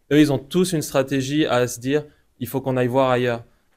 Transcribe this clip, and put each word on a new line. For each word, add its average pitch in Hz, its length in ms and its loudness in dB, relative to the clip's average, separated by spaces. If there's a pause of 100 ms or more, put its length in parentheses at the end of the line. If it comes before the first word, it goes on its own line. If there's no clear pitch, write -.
(120)
eux, 143 80 6
ils 147 120 6
ont 135 80 0
tous 180 340 0
une 156 80 0
stratégie 139 640 -2
à 123 220 0
se 117 120 -10
dire, « 139 240 -2 (360)
Il 123 80 -8
faut 135 120 -4
qu'on 135 160 -4
aille 127 120 0
voir 131 240 2
ailleurs. » 120 320 -2 (340)